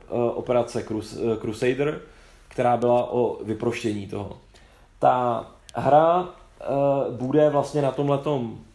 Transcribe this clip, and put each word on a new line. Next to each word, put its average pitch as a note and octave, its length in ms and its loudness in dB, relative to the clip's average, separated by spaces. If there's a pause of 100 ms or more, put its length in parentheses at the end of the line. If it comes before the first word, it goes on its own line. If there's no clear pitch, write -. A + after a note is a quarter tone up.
(100)
eh, - 40 -6
operace A#2+ 720 0
Crus-, A2 460 -4
eh, G#2+ 40 -2
Crusader, C3 640 -2 (480)
která B2 280 0
byla A#2+ 360 2
o A#2+ 320 0
vyproštění G#2+ 600 -2
toho. G2+ 300 -10 (640)
Ta B2 480 2 (280)
hra, E3 540 4 (320)
eh, - 40 -14 (460)
bude C#3+ 400 4
vlastně C#3+ 320 0
na C3+ 80 2
tomhletom, C#3 680 -2 (160)